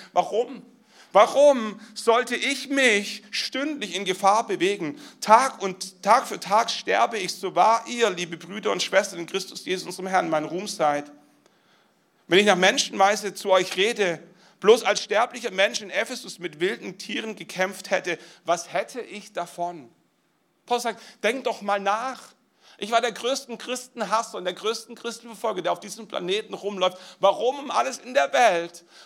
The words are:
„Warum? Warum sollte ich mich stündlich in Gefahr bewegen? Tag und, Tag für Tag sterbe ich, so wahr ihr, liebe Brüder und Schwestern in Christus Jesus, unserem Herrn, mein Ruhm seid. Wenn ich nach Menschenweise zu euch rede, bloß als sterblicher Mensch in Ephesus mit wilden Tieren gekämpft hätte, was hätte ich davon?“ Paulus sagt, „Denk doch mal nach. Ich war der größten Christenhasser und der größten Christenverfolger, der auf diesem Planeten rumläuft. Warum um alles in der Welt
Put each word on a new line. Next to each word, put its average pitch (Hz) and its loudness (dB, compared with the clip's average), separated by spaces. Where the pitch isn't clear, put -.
„Warum? 208 -2
Warum 240 6
sollte 240 2
ich 262 -2
mich 240 2
stündlich 262 -6
in 196 -4
Gefahr 196 2
bewegen? 175 -2
Tag 247 4
und, - -8
Tag 233 4
für 202 -8
Tag 202 0
sterbe 220 0
ich, 185 -6
so 180 -8
wahr 220 4
ihr, 233 2
liebe 170 -6
Brüder 196 -6
und 190 -2
Schwestern 190 0
in 165 -10
Christus - -8
Jesus, 180 -4
unserem 185 -10
Herrn, 185 0
mein 156 -2
Ruhm 170 -8
seid. 147 -2
Wenn 180 6
ich 208 6
nach 196 6
Menschenweise 196 2
zu - -2
euch 185 2
rede, 190 0
bloß 220 8
als 202 0
sterblicher 226 -2
Mensch 196 2
in 202 -14
Ephesus 220 -6
mit 160 -10
wilden 190 -4
Tieren 220 -8
gekämpft 190 -6
hätte, 175 -2
was - -2
hätte 214 -6
ich 202 -14
davon?“ 170 -10
Paulus 240 0
sagt, 233 -6
„Denk 240 0
doch 226 -4
mal 202 0
nach. 220 -4
Ich 208 -8
war 233 4
der 233 -2
größten 240 -6
Christenhasser 226 -6
und 185 -8
der 185 -4
größten 220 -6
Christenverfolger, 220 -8
der 170 0
auf 175 -6
diesem 208 -14
Planeten 196 -4
rumläuft. 185 -2
Warum 220 2
um 277 -10
alles 240 -2
in 247 -14
der 277 2
Welt 180 2